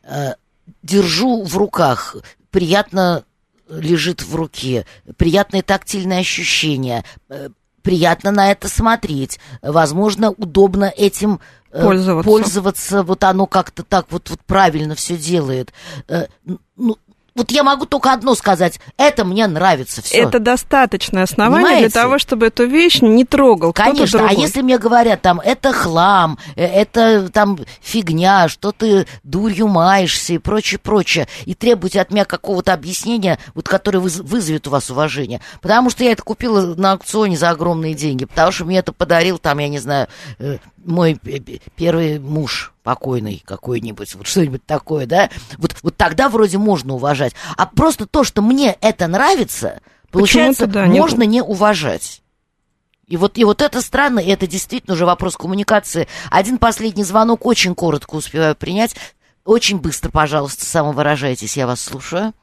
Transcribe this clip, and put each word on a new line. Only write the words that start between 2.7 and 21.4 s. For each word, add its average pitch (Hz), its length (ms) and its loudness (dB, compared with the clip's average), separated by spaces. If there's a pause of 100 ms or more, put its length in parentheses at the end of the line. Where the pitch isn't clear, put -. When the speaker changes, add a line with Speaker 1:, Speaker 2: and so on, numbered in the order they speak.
Speaker 1:
лежит 160 540 -4
в - 140 -10
руке, 127 480 -6 (320)
приятные 190 460 -2
тактильные 190 580 -4
ощущения, 139 840 -4 (240)
э, 139 200 -16 (340)
приятно 170 480 0
на 202 220 2
это 196 160 -4
смотреть, 214 720 -2 (220)
возможно, 185 680 0
удобно 196 640 2
этим, 202 440 0 (320)
э, 160 100 -2
Speaker 2:
Пользоваться. 185 480 2
Speaker 1:
пользоваться, 196 720 0
вот 185 220 -2
оно 190 220 2
как-то - 360 -2
так - 280 -2
вот, - 200 -8
вот 165 160 -12
правильно 156 480 2
всё 175 220 -6
делает. 147 560 -4 (360)
Э, 170 180 -4 (200)
н-, 180 120 -10 (180)
ну, 220 200 -2 (380)
вот 240 160 -4
я 285 140 2
могу 277 220 0
только 262 260 0
одно 247 220 0
сказать: 180 440 0 (200)
это 285 260 2
мне 202 220 0
нравится, 156 560 0
всё. - 160 0 (100)
Speaker 2:
Это 247 100 2
достаточное 226 840 0
основание 240 420 2